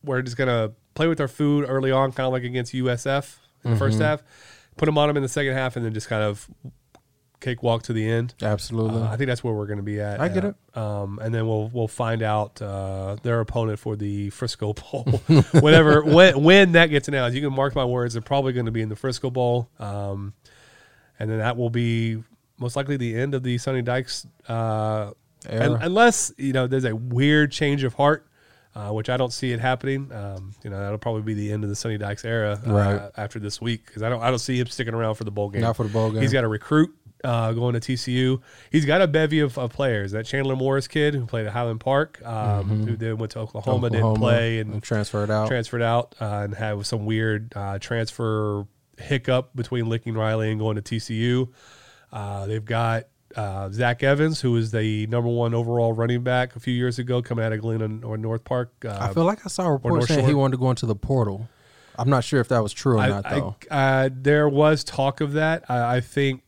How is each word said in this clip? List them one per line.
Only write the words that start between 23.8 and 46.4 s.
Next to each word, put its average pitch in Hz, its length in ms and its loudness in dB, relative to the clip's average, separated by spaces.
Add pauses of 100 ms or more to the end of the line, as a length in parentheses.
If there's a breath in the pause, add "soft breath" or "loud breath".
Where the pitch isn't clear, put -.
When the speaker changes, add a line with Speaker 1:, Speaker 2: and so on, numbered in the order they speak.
Speaker 1:
Dykes, 123 420 -4 (240)
uh, 110 640 -2 (360)
Speaker 2:
Era. 113 260 0
Speaker 1:
un-, 117 100 0
unless, 214 540 4
you 135 160 -2
know, 131 120 2
there's 131 200 -2
a 113 100 -2
weird 135 560 2
change 143 320 0
of 120 120 -2
heart. 147 280 2 (520 soft breath)
Uh, 104 160 -8
which 107 180 -4
I 123 80 0
don't 123 160 0
see 127 200 -2
it 113 60 -4
happening. 135 540 -2
Um, 101 380 -10 (120)
you 110 60 -10
know, 98 100 -8
that'll 101 200 -6
probably 110 240 -4
be 110 100 -4
the 104 180 -4
end 107 120 -4
of 104 80 -4
the 101 40 -4
Sonny 110 220 -6
Dykes 101 260 -6
era, 107 400 -2
uh, 113 80 0
Speaker 2:
Right. 101 300 4 (160)
Speaker 1:
after 107 220 -8
this 101 200 -8
week, 117 320 -6
'cause 107 120 -8
I 113 60 -2
don't, 120 120 -4
I 120 80 0
don't 127 80 0
see 123 220 -4
him 123 80 -2
sticking 117 260 -6
around 110 220 -2
for 113 80 -10
the 104 80 -8
bowl 104 180 -4
game. 101 120 -4
Speaker 2:
Not 113 140 0
for - 60 -6
the 110 80 -2
bowl 110 220 0
game. 110 100 -2
Speaker 1:
He's - 100 2
got 131 120 2
a 113 40 -2
recruit, 151 460 2 (300)
uh, 113 300 0
going 120 200 0
to 117 60 -2
T 127 160 -4
C 127 240 -6
U. 127 200 2 (320 loud breath)
He's 151 140 4
got 156 160 4
a 185 60 6
bevy 156 320 2
of, 139 180 0
of 123 140 -4
players. 107 400 -2
That 110 160 -6
Chandler 135 280 -2
Morris 135 320 0
kid 147 280 2
who 123 100 -2
played 110 220 -4
at 101 60 -8
Highland 117 260 -2
Park, 139 440 0
um, 107 460 -2
Speaker 2:
Mm-hmm. 107 140 0
Speaker 1:
who 110 140 -2
then 113 200 -4
went 110 140 -6
to 113 80 -10
Oklahoma, 120 500 -2
didn't 113 160 2
Speaker 2:
Oklahoma 110 140 2
Speaker 1:
play, 117 400 2
and 107 140 -6
Speaker 2:
and 107 100 -6
transferred 104 480 -2
out. 107 160 2
Speaker 1:
transferred 117 340 -2
out, 117 400 0
uh, 104 220 -4